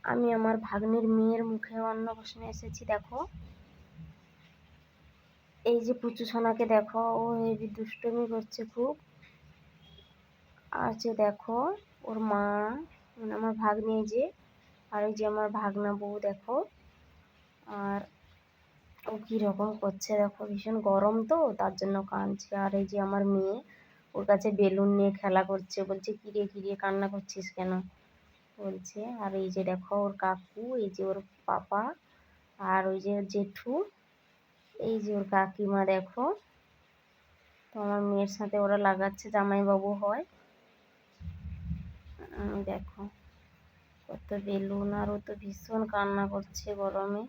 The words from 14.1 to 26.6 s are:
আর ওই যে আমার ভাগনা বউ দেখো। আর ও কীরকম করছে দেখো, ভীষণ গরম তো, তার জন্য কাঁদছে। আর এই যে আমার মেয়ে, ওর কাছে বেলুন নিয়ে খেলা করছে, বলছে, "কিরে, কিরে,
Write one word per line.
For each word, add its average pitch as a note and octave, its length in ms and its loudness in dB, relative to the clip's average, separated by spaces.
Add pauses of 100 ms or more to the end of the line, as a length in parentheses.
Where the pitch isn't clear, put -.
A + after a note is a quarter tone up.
আর G#3 120 -2
ওই G#3+ 100 0
যে G#3+ 120 -2
আমার G#3+ 240 0
ভাগনা G#3 440 0
বউ G3+ 240 -6
দেখো। G3+ 380 -2 (1080)
আর G3+ 340 -2 (1080)
ও A3 120 -4
কীরকম G#3 600 0
করছে G3 380 -2
দেখো, G3+ 300 2
ভীষণ G#3 340 -4
গরম G#3 360 6 (120)
তো, E4 100 6 (160)
তার F#3+ 220 2
জন্য G3 260 0
কাঁদছে। G3 540 -4
আর G3 180 0
এই G3 100 2
যে G3 160 -4
আমার G3 240 2
মেয়ে, G3 320 4 (580)
ওর G3+ 120 -2
কাছে G3+ 240 6
বেলুন G3 440 6
নিয়ে G3+ 180 6
খেলা F#3+ 320 4
করছে, G3 400 -4
বলছে, G3 280 -4
"কিরে, G#3 340 -4
কিরে, G3 300 -6